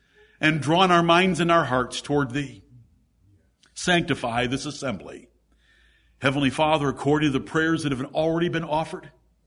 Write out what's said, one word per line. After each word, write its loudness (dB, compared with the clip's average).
and 2
drawn 4
our 6
minds 4
and 2
our 4
hearts -2
toward 0
thee. -8
Sanctify -2
this -6
assembly. -10
Heavenly 0
Father, 2
according 0
to 0
the -6
prayers -2
that -4
have -6
already 0
been -4
offered, -6